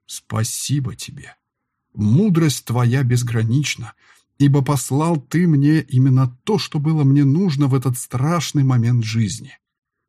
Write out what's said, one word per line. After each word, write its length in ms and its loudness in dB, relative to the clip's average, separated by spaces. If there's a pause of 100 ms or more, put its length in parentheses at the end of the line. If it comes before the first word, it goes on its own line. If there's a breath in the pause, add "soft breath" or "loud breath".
спасибо 880 -6
тебе! 400 -18 (580)
Мудрость 680 2
твоя 400 0
безгранична, 880 -2 (460 soft breath)
ибо 240 4
послал 580 -2
ты 260 0
мне 360 2
именно 600 2
то, 160 -2
что 220 -6
было 240 0
мне 180 4
нужно 460 2
в 80 2
этот 200 -2
страшный 680 -2
момент 400 2
жизни. 480 -4 (560)